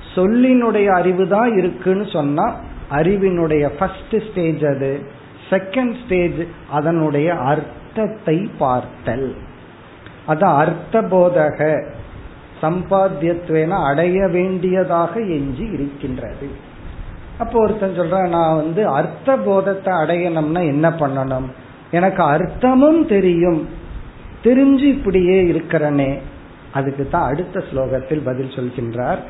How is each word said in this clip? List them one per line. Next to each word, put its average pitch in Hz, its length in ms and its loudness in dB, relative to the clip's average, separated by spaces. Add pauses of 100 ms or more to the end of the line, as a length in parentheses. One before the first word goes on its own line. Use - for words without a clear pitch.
சொல்லினுடைய 220 800 4
அறிவு 180 340 2
தான் 220 280 2
இருக்குன்னு 190 540 0
சொன்னா 156 400 0 (440)
அறிவினுடைய 160 800 2
ஃபர்ஸ்ட் - 500 -4
ஸ்டேஜ் 165 440 -2
அது. 135 280 0 (500)
செகண்ட் 226 520 -2
ஸ்டேஜ் 170 460 -2 (300)
அதனுடைய 156 720 0
அர்த்தத்தை 160 960 -2 (160)
பார்த்தல், 127 760 -2 (960)
அது 156 280 2
அர்த்த 165 520 2
போதக 175 560 2 (1000)
சம்பாத்தியத்துவேன 170 1200 0
அடைய 180 420 2
வேண்டியதாக 180 920 0
எஞ்சி 139 440 -4
இருக்கின்றது. 139 880 -8 (880)
அப்போ 233 220 0
ஒருத்தன் 196 400 0
சொல்றான், 180 300 0
"நான் 165 260 2
வந்து 165 320 0
அர்த்த 165 500 0
போதத்தை 196 560 0
அடையணும்னா 165 720 0
என்ன 151 240 2
பண்ணணும்? 135 560 -2 (460)
எனக்கு 185 320 2
அர்த்தமும் 254 840 4
தெரியும், 175 600 2 (760)
தெரிஞ்சு 269 400 6
இப்படியே 185 600 4
இருக்கிறனே." 151 760 0 (540)
அதுக்கு 139 340 -4
தான் 160 240 -2
அடுத்த 185 400 -6
ஸ்லோகத்தில் 131 540 -4
பதில் 131 240 -4
சொல்கின்றார். 123 680 -6 (120)